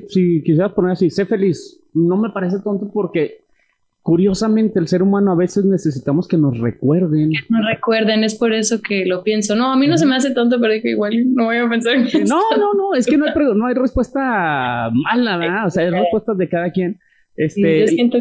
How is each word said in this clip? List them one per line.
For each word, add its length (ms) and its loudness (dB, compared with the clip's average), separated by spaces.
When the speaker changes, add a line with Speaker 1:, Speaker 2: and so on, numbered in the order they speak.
Speaker 1:
si 340 2
quisieras 300 2
poner 200 0
así, 180 2
"sé 160 -2
feliz", 540 -2
no 220 2
me 140 -2
parece 320 -4
tonto 300 -6
porque, 520 -4
curiosamente, 760 2
el 100 0
ser 140 2
humano 300 2
a 40 0
veces 280 0
necesitamos 640 -2
que 100 0
nos 200 2
recuerden. 720 0
Speaker 2:
Que 80 -2
nos 180 2
recuerden, 580 0
es 120 -2
por 160 0
eso 280 -2
que 260 -4
lo 180 -2
pienso. 320 -2
No, 160 0
a 40 0
mí 100 4
no 80 2
Speaker 1:
Ujú. 60 2
Speaker 2:
se 60 2
me 100 2
hace 160 0
tonto, 280 0
pero 140 2
digo, 140 -4
igual 460 0
no 120 2
voy 100 -2
a 120 0
pensar 280 0
en 120 2
Speaker 1:
Sí, 100 0
Speaker 2:
eso. 160 2
Speaker 1:
no, 220 2
no, 180 2
no, 200 -2
es 120 0
que 120 2
no 80 2
hay 60 -2
pre-, 220 0
no 120 0
hay 80 -2
respuesta 1160 -2
mala, 460 0
¿verdad? 280 -2
O 40 0
sea, 140 0
hay 60 0
Speaker 2:
Sí. 80 -2
Speaker 1:
respuestas 400 -2
de 100 -2
cada 220 -2
quien. 280 -4
Speaker 2:
Sí, 60 -4
Speaker 1:
Este, 380 0
Speaker 2:
yo 40 4
Speaker 1:
y 40 2
Speaker 2:
siento 320 2